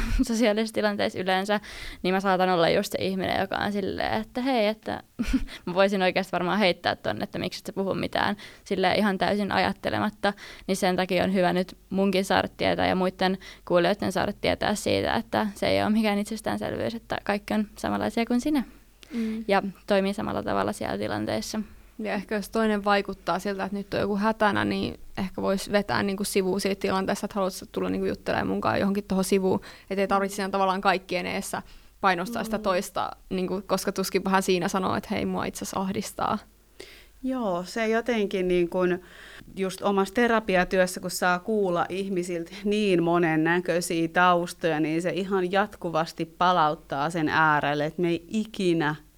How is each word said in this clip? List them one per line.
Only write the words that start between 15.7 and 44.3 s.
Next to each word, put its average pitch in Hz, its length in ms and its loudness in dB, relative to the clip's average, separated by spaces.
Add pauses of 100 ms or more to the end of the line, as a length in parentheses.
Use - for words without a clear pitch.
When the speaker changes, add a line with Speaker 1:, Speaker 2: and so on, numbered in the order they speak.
Speaker 1:
ole 202 80 2
mikään 214 300 2
itsestäänselvyys, 214 760 -4
että - 280 -8
kaikki 208 300 -4
on 214 140 0 (100)
samanlaisia 208 480 -2
kuin 247 160 0
sinä 294 220 0 (500)
Speaker 2:
Mm. 220 340 -4
Speaker 1:
ja 196 160 4 (240)
toimii 196 260 2
samalla 208 300 -4
tavalla 208 300 0
siellä - 240 -4
tilanteessa. 214 640 -4 (400)
Speaker 2:
Ja 208 140 -4
ehkä 208 220 -4
jos 202 140 -4
toinen 214 360 2
vaikuttaa 202 540 0
siltä, 196 240 -4
että 196 140 -4
nyt 196 160 -6
on 202 60 0
joku 202 180 0
hätänä, 208 480 2
niin 196 340 -2 (180)
ehkä 190 240 -6
vois 196 300 -2
vetää 202 320 0
niinku 202 200 -4
sivuun 190 380 0
siitä 196 200 -2
tilanteesta, 196 440 0
että - 100 -12
haluat 190 180 -2
sä - 180 -12
tulla 185 180 -2
niinku 190 180 -2
juttelemaan - 400 -2
munkaan 190 320 0
johonkin 196 240 0
tohon 190 200 0
sivuun. 190 380 2 (280)
Et 190 100 -2
ei 196 80 2
tarvitse 196 280 0
siinä 196 140 -4
tavallaan 196 320 0
kaikkien 185 440 0
eessä 185 360 -6 (400)
painostaa 190 420 0
sitä 220 140 -2
Speaker 1:
Mm. 214 60 -6
Speaker 2:
toista, 185 480 -2 (180)
niinku, 185 380 -4
koska 190 240 0
tuskinpahan 190 520 0
siinä 180 240 2
sanoo, 190 280 0
että - 160 -6
hei, 196 140 -2
mua 185 200 -4
itse - 120 -8
asiassa - 220 -6
ahdistaa. 196 580 -4 (840)
Speaker 3:
Joo, 226 400 -2
se 220 240 -4
jotenkin 214 600 0
niin 175 220 4
kun 180 300 2 (560)
just 190 260 -4
omassa 196 320 2
terapiatyössä, 190 840 2
kun 180 120 -6
saa 180 280 2
kuulla 185 500 0
ihmisiltä 180 640 -4 (120)
niin 202 400 4
monennäköisiä 170 1040 2
taustoja, 175 720 2